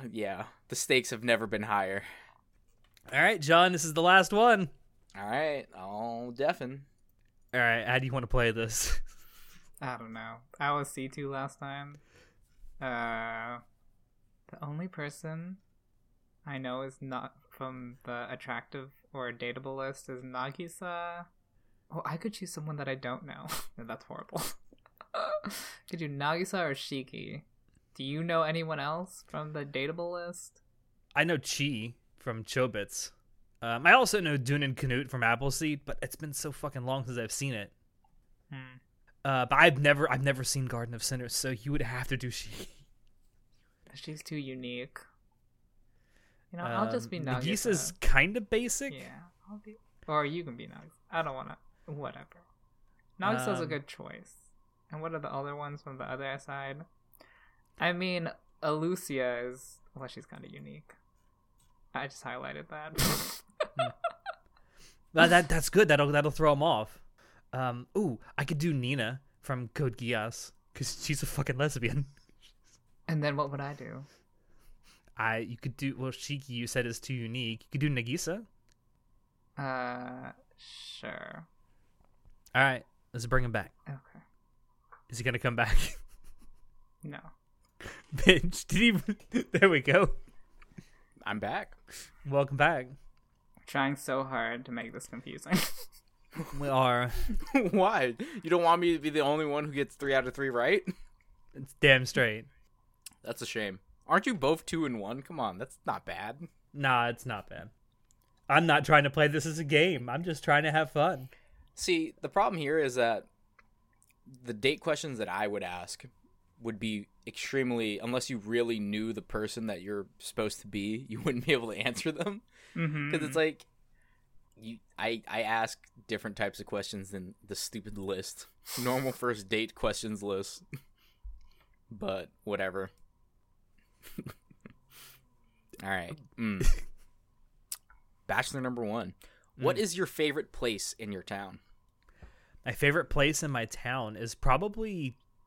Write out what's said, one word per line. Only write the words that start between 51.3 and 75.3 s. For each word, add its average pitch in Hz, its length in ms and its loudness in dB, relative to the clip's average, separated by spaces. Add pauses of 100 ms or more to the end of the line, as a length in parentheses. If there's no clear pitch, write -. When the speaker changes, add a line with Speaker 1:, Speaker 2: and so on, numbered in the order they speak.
Speaker 3:
wanna, 131 220 -12 (280)
whatever. 143 420 -10 (920)
Nagisa's 202 400 0
a 165 40 -2
Speaker 2:
Um, 156 60 -4
Speaker 3:
good 143 180 -6
choice. - 460 -16 (580)
And 156 100 -10
what 165 140 -6
are 156 40 -4
the 143 140 -8
other 139 220 -6
ones 147 260 -10
from 135 160 -14
the 131 80 -10
other 135 340 -6
side? 139 460 -10 (960)
I 175 120 2
mean, 180 400 -2 (320)
Alucia 135 880 0
is, - 300 -18 (120)
well, 135 140 -12
she's 127 180 -14
kinda - 240 -18
unique. 143 440 -18 (1000)
I 139 140 -4
just - 160 -16
highlighted 131 460 -8
that. 156 280 -12
<laughs> - 440 0 (380)
Speaker 2:
Hmm. - 80 2 (1300)
That, 165 180 10
that, 175 180 8
that's 165 200 2
good. 202 180 8
That'll, 143 240 6
that'll 147 200 4
throw 156 200 4
'em 143 120 4
off. 117 360 2 (540)
Um, 123 340 -4 (100)
ooh, 156 220 0 (180)
I 143 60 0
could 151 160 -2
do 165 140 2
Nina 127 480 0 (200)
from 123 280 -6
Code 131 280 -2
Geass, 117 540 -2 (240)
'cause - 280 -6
she's 143 200 -2
a - 20 -2
fucking 135 320 -2
lesbian. 139 480 0 (1000)
Speaker 3:
And 156 160 0
then 147 120 0
what 143 160 0
would 139 80 -6
I 139 140 -6
do? 127 320 -12 (1120)
Speaker 2:
I, 110 200 2